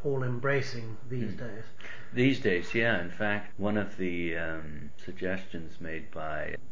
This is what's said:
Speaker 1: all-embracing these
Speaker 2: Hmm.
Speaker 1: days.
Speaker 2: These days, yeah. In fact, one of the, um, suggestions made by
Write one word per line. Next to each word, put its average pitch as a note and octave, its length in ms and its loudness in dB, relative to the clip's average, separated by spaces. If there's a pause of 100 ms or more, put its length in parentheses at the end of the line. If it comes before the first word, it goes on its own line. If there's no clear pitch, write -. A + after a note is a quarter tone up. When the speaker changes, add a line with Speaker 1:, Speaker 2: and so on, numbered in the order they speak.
Speaker 1:
all-embracing B2+ 920 0 (140)
these A#2+ 220 0
Speaker 2:
Hmm. F2+ 60 -2
Speaker 1:
days. A2 260 -2 (500)
Speaker 2:
These B2 280 6
days, F#2 340 2
yeah. A2+ 260 4
In F2 80 0
fact, G#2 500 0
one G#2 160 2
of G2+ 220 0
the, F2 400 0
um, D#2 600 -2
suggestions F#2 840 -2
made D#2+ 300 -2
by D#2 460 -2 (140)